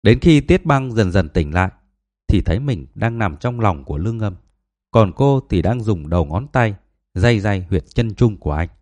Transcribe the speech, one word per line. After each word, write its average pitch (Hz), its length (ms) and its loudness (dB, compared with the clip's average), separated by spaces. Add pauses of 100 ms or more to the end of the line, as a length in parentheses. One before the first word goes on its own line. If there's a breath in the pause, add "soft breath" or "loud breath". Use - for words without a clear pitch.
Đến 117 160 4
khi 156 220 4
Tiết 180 240 0
Băng 135 260 0
dần 107 200 0
dần 87 180 0
tỉnh 76 240 -2
lại, 92 180 0 (560)
thì 95 140 2
thấy 87 180 0
mình 120 260 -4 (100)
đang 117 220 -4
nằm 92 200 -4
trong 123 220 -6
lòng 90 240 -2
của 71 140 -8
Lương 110 220 -4
Âm, 101 160 -4 (560)
còn 107 240 4
cô 135 340 2
thì 90 120 2
đang 113 220 -2
dùng 80 260 -4
đầu 85 160 0
ngón 87 220 -6
tay 113 280 0 (380)
day 110 260 2
day 98 300 -2
huyệt 95 180 0
chân 113 280 -4
trung 107 220 2
của 76 140 -6
anh. 80 180 -4 (120)